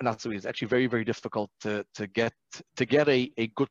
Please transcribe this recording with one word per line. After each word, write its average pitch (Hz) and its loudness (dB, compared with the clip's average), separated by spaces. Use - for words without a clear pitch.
not 120 -2
so 123 -6
easy. 104 -4
It's 95 -10
actually 123 -6
very, 127 4
very 117 0
difficult 107 -4
to, 107 -2
to 107 -6
get, 113 0
to 127 0
get 147 4
a, 131 2
a 113 0
good 135 -2